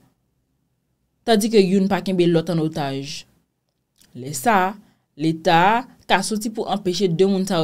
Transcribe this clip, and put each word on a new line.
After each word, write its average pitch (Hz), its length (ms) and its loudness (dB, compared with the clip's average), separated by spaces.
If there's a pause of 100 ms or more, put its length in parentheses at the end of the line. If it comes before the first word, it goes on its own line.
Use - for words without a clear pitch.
(1300)
tandi 226 260 2
ke 214 100 6
youn 190 280 2
pa 180 140 -2
kenbe 180 260 0
lòt 160 220 0
an 165 120 0
otaj, 143 580 -6 (920)
lè 127 220 -12
sa, 202 380 0 (440)
leta 165 480 2
a... 220 100 4 (300)
Ka 190 160 2
soti 214 320 -6
pou - 160 -6
anpeche 185 400 -2
de 170 160 2
moun 190 200 0
sa 190 180 -2